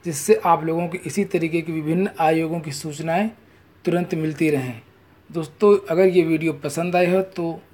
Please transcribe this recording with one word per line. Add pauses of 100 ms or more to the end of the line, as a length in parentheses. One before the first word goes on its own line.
जिससे
आप
लोगों
को
इसी
तरीके
की
विभिन्न (100)
आयोगों
की
सूचनाएं (560)
तुरंत
मिलती
रहें। (500)
दोस्तों, (120)
अगर
ये
वीडियो
पसंद
आए
हो
तो (120)